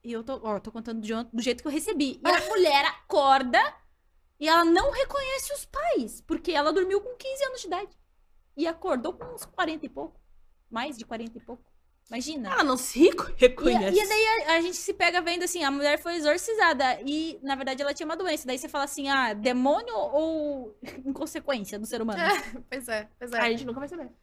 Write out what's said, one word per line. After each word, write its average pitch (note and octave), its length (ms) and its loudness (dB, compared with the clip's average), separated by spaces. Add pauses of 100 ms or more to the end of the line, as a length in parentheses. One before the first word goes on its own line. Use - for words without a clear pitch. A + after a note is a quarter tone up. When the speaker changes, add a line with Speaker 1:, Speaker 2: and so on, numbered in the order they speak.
Speaker 1:
e A#3+ 80 -12
eu A3+ 120 -6
tô, B3+ 200 -8
ó, G#3+ 160 -4
tô A3 120 -12
contando A3+ 300 -8
de G#3+ 120 -6
on-, A#3 180 -6
do A3+ 100 -4
jeito A#3+ 200 -2
que D#4+ 60 -6
eu C#4+ 40 -2
recebi. D4+ 520 -2
E D#4+ 60 4
a F4 120 4
Speaker 2:
<laughs> - 80 -6
Speaker 1:
mulher D#4 360 4
acorda C4+ 760 4 (760)
e D4 80 0
ela E4+ 180 8
não F#4 260 6
reconhece C5+ 640 -2
os - 120 -10
pais, C5+ 560 -4
porque E4 300 -6
ela D4+ 220 2
dormiu F#4+ 280 2
com B4 140 -10
quinze C5+ 300 -6
anos B4+ 160 -8
de G4 60 -12
idade. F#4 300 -6 (600)
E D#4+ 100 -2
acordou E4 460 -4
com - 200 -14
uns - 120 -14
quarenta D#4+ 400 -6
e - 40 -14
pouco. - 300 -14 (500)
Mais A#3+ 280 -8
de A3 80 -16
quarenta A3+ 320 -12
e - 40 -16
pouco. - 220 -18 (440)
Imagina. B3+ 440 -8
Speaker 3:
Ela A#4+ 120 2
não B3+ 140 2
se - 220 -6
reco-, - 360 6
reconhece. D4 600 6
Speaker 1:
E, G#4+ 60 6
e F#4+ 40 -2
daí A4 180 4 (220)
a, D#4+ 100 4
a E4+ 40 4
gente F4 160 -4
se - 160 -6
pega F4+ 280 2
vendo E4+ 220 -2
assim, F4 200 -4
a C#4 80 2
mulher C#4+ 280 2
foi E4+ 160 -4
exorcizada D#4+ 880 2
e, D4+ 380 -4
na C4+ 140 -2
verdade, C4 260 -6
ela C#4+ 140 -2
tinha E4 100 -8
uma D#4+ 100 -4
doença. E4+ 300 -4
Daí B3+ 140 -4
você D4+ 100 -10
fala C#4+ 140 -2
assim, C#4 260 -6
"Ah, B3+ 240 2
demônio C4 640 0
ou D4 840 -2
<laughs> C4 220 -16
inconsequência C4 760 -6
do A3 80 -8
ser A3+ 160 -6
humano?" A3+ 180 -4
Speaker 2:
É, E4 80 2 (240)
<laughs> - 160 -16
pois B3+ 180 -10
é, G#3+ 300 -6
pois B3 160 -12
é. A#3 60 -2
Speaker 3:
A A#3 100 2
gente A#3+ 160 -2
nunca B3 140 -6
vai C#4+ 100 -10
saber. D#4+ 180 -12 (160)